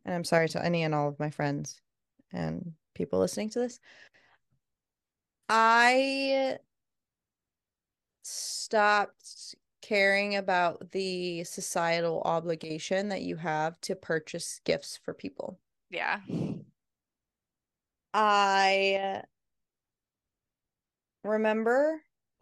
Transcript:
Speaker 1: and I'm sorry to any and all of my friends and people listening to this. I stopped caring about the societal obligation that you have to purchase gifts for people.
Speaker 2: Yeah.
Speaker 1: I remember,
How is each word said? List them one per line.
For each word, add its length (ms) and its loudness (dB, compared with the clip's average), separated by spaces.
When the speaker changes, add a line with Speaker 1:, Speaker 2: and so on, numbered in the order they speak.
Speaker 1:
and 100 -4
I'm 100 -2
sorry 240 2
to 160 -4
any 200 0
and 100 0
all 140 0
of 120 -8
my 100 -4
friends 500 -4
and 400 -6
people 240 -2
listening 320 0
to 80 -6
this. 200 -4
I 1080 4
stopped 1300 -2
caring 540 2
about 560 0
the 520 -4
societal 800 -2
obligation 840 -2
that 120 -6
you 140 -6
have 460 -4
to 120 -4
purchase 720 -6
gifts 400 -4
for 80 -8
people. 460 -12
Speaker 2:
Yeah. 300 -4
Speaker 1:
I 1080 4
remember, 800 2